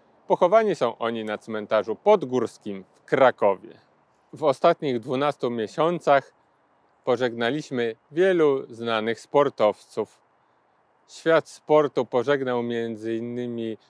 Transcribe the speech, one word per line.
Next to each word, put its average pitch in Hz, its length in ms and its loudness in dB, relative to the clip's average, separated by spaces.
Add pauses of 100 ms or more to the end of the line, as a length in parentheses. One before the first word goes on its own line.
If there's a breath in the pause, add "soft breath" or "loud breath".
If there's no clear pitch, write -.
(260)
Pochowani 196 480 2
są 120 240 -2
oni 113 260 -4
na 107 140 -6
cmentarzu 107 580 -4
podgórskim 127 880 -2 (100)
w - 100 -20
Krakowie. 101 760 2 (520)
W 143 120 -8
ostatnich 147 560 2
dwunastu 135 500 -4
miesiącach 139 840 0 (720)
pożegnaliśmy 120 920 -2 (140)
wielu 156 640 0
znanych 113 460 -4
sportowców. - 1040 -2 (840)
Świat 160 400 0
sportu 143 580 0
pożegnał 127 560 0
między 117 540 -6
innymi 117 640 -8 (120)